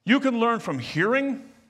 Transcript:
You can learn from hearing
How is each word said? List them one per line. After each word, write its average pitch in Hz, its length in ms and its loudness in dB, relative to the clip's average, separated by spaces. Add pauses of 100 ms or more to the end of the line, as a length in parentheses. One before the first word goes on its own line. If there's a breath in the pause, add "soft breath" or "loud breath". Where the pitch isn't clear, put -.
You 254 140 4
can 262 220 0
learn 226 200 2
from 156 180 -6
hearing 233 760 -2 (180)